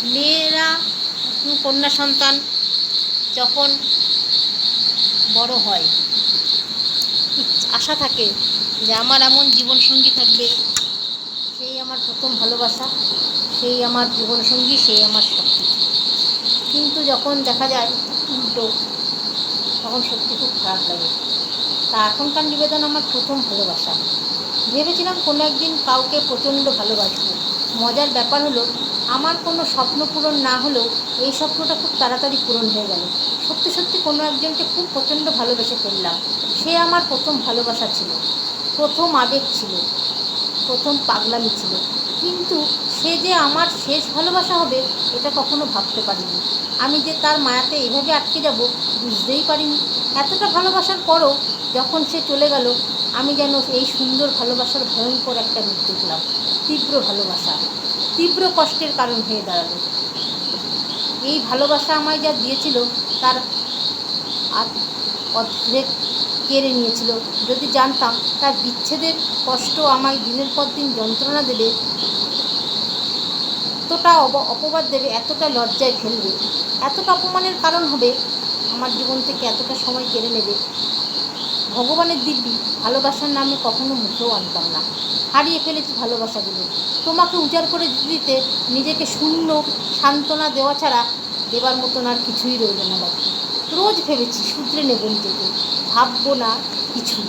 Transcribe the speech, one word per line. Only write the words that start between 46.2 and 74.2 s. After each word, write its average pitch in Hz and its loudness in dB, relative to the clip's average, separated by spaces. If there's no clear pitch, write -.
আমি 285 2
যে 302 -2
তার 302 4
মায়াতে 254 0
এভাবে 269 0
আটকে 294 0
যাব, 240 2
বুঝতেই 247 0
পারিনি। 302 2
এতটা 381 0
ভালোবাসার 370 2
পরও 320 6
যখন 269 0
সে 320 -2
চলে 294 4
গেল, 247 2
আমি 277 0
যেন 277 2
এই 254 2
সুন্দর 262 2
ভালোবাসার 247 0
ভয়ঙ্কর 240 -2
একটা 226 -2
রূপ 160 -2
দেখলাম। 156 -2
তীব্র 277 0
ভালোবাসা, - -2
তীব্র 349 2
কষ্টের 311 2
কারণ 240 0
হয়ে 208 -4
দাঁড়ালো। 170 -2
এই 285 0
ভালোবাসা 285 2
আমায় 302 0
যা 302 2
দিয়েছিল, 247 0
তার 254 4
আধ-, - -4
অর্ধেক 233 0
কেড়ে 269 4
নিয়েছিল। 233 0
যদি 262 0
জানতাম 262 4
তার 277 4
বিচ্ছেদের 294 -2
কষ্ট 262 -2
আমায় 269 4
দিনের 254 -2
পর 285 2
দিন 285 -2
যন্ত্রণা 226 0
দেবে, 226 2
এতটা 339 4
অব-, 277 4